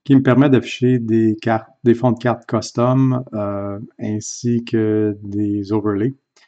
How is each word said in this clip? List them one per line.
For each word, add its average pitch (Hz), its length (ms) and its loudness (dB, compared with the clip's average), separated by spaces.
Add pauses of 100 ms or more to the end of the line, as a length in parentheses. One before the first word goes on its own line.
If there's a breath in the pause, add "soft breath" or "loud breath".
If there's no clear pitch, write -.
qui 139 100 2
me 135 80 6
permet 131 260 4
d'afficher 123 520 2
des 110 400 2
cartes, - 300 -2 (120)
des 117 120 6
fonds 120 180 2
de 120 60 -4
cartes 117 280 -2
custom, 127 840 0
euh, 101 480 -6 (180)
ainsi 113 680 -4
que 107 580 0
des 104 500 -4
overlays. 107 420 -2 (340 soft breath)